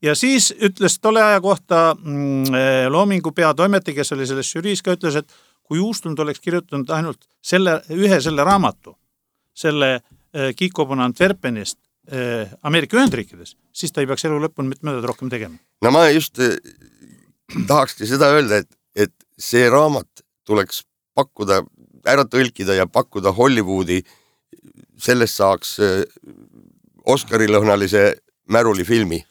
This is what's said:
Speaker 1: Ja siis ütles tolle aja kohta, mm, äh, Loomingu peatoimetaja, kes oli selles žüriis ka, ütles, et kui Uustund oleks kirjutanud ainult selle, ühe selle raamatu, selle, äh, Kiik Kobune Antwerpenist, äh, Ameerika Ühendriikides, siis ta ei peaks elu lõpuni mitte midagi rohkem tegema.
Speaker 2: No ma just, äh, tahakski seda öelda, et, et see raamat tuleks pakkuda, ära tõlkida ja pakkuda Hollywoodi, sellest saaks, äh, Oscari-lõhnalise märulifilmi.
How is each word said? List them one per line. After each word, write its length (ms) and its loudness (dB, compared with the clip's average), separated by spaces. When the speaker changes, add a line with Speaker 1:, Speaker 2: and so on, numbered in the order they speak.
Speaker 1:
Ja 80 2
siis 380 0
ütles 400 0
tolle 240 4
aja 160 4
kohta, 560 2
mm, 560 -4
äh, 300 2
Loomingu 400 0
peatoimetaja, 640 0
kes 160 -4
oli 160 -6
selles 240 -6
žüriis 320 -4
ka, 80 0
ütles, 240 -4
et 140 -8
kui 160 -4
Uustund 400 -4
oleks 160 -4
kirjutanud 560 -6
ainult 320 -6
selle, 380 0
ühe 320 2
selle 240 0
raamatu, 480 0
selle, 320 0
äh, 160 -4
Kiik 240 -4
Kobune 240 -2
Antwerpenist, 760 -4
äh, 360 -6
Ameerika 360 -2
Ühendriikides, 580 -4
siis 180 -8
ta 100 -4
ei 80 -4
peaks 180 -6
elu 140 -2
lõpuni 300 -6
mitte 160 -14
midagi 220 -6
rohkem 220 -10
tegema. 280 -12
Speaker 2:
No 80 4
ma 180 6
just, 300 -2
äh, 160 2
tahakski 400 0
seda 280 4
öelda, 280 2
et, 60 -16
et 180 0
see 320 2
raamat 540 0
tuleks 360 -2
pakkuda, 440 0
ära 220 2
tõlkida 480 -2
ja 100 0
pakkuda 480 -2
Hollywoodi, 640 0
sellest 440 0
saaks, 380 0
äh, 240 0
Oscari-lõhnalise 1080 2
märulifilmi. 800 2